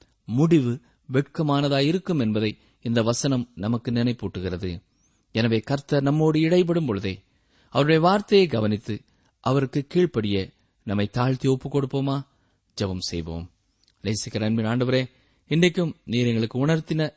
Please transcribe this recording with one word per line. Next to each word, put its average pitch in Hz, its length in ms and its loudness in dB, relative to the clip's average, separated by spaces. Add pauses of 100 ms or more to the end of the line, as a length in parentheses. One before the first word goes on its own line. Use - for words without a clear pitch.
(260)
முடிவு 135 540 2 (340)
வெட்கமானதாயிருக்கும் 143 1040 0
என்பதை 107 380 0 (240)
இந்த 117 200 0
வசனம் 120 540 0
நமக்கு 113 360 -4
நினைப்பூட்டுகிறது. 95 920 -4 (480)
எனவே 113 280 2
கர்த்தர் 139 420 -2
நம்மோடு 151 380 2
இடைபடும் 165 460 2
பொழுதே 98 380 -4 (460)
அவருடைய 156 320 2
வார்த்தையை 196 460 4
கவனித்து 107 540 -2 (400)
அவருக்கு 135 460 0
கீழ்ப்படிய 104 640 0 (320)
நம்மை 101 240 -2
தாழ்த்தி 131 400 0
ஒப்புக் 135 280 -2
கொடுப்போமா? 139 460 -2 (600)
ஜெபம் 92 180 -4
செய்வோம். 85 520 -8 (520)
நேசிக்கிற 104 400 -4
அன்பின் 110 220 0
ஆண்டவரே, 127 440 0 (380)
இன்றைக்கும் 170 480 0 (100)
நீர் 120 220 0
எங்களுக்கு 117 380 0
உணர்த்தின 156 520 -2